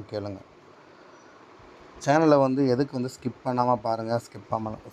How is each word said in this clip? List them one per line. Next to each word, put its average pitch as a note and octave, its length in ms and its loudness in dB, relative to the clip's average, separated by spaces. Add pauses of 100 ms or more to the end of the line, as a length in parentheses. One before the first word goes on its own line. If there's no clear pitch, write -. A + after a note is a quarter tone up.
(120)
கேளுங்க. G2+ 300 -8 (1600)
சேனலை D3 400 4
வந்து C3+ 280 2
எதுக்கு B2+ 280 0
வந்து B2+ 140 -4
ஸ்கிப் - 360 -10
பண்ணாம B2 360 0
பாருங்க, A2+ 360 -2
ஸ்கிப் - 340 -12
பண்ணாம, A2 300 -6 (120)